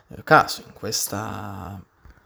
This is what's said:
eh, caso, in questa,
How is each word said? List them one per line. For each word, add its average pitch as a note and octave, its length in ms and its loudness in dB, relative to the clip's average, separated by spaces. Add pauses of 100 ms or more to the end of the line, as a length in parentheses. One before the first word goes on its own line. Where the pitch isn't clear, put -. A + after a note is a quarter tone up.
eh, - 160 -16
caso, - 420 6
in - 60 -20
questa, G2+ 1080 -6 (460)